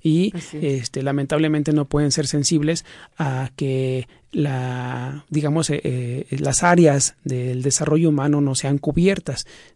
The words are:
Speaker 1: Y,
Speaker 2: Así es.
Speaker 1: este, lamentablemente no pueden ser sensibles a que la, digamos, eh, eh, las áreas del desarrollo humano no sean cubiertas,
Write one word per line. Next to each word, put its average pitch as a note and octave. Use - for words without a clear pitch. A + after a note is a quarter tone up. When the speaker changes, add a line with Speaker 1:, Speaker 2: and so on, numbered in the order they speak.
Speaker 1:
Y, E3+
Speaker 2:
Así D#3
es. C#3
Speaker 1:
este, C3
lamentablemente D3
no D3
pueden D3
ser D3
sensibles D3+
a C3
que C3
la, B2+
digamos, D3+
eh, C#3+
eh, B2+
las C#3
áreas E3+
del B2+
desarrollo D3+
humano D3
no C3+
sean C3+
cubiertas, E3+